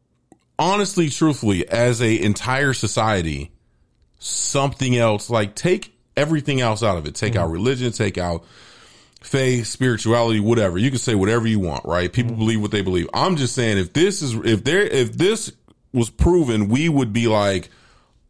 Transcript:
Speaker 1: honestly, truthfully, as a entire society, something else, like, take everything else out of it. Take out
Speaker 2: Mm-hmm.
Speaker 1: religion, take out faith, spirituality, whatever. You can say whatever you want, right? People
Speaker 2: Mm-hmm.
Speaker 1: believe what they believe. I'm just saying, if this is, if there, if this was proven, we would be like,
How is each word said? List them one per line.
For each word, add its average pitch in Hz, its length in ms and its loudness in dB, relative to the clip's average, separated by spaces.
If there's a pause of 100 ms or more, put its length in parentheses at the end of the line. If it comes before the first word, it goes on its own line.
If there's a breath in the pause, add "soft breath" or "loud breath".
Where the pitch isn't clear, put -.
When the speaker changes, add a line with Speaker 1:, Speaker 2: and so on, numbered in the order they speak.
(580)
Speaker 1:
honestly, 185 520 0
truthfully, 120 580 0
as 117 340 0
a 113 200 2
entire 127 520 0
society, 95 800 -2 (680)
something 135 800 -2
else, 113 320 0
like, 107 260 -2
take - 400 -2 (220)
everything 143 440 0
else 110 220 0
out 98 140 0
of 76 80 -6
it. 73 100 -10
Take 110 200 -2
out 87 100 2
Speaker 2:
Mm-hmm. 82 80 -4
Speaker 1:
religion, 123 380 -2
take 104 260 -4
out 87 260 -4 (760 loud breath)
faith, 127 460 0
spirituality, 117 720 0
whatever. 101 380 2
You 120 120 2
can 131 100 -2
say 117 160 0
whatever 110 320 2
you 110 120 2
want, 80 260 -4
right? 104 260 -2
People 120 200 -2
Speaker 2:
Mm-hmm. 113 80 -6
Speaker 1:
believe 110 220 0
what 104 100 -4
they 104 100 0
believe. 90 320 -2
I'm 170 240 2
just 131 180 -2
saying, 113 220 0
if 90 160 -4
this 190 280 2
is, 131 140 -4
if 110 280 0
there, 165 180 2
if 123 360 0
this 196 340 0 (420)
was 117 160 0
proven, 120 600 2
we 143 200 2
would 135 240 2
be 117 140 2
like, 101 420 0 (600 soft breath)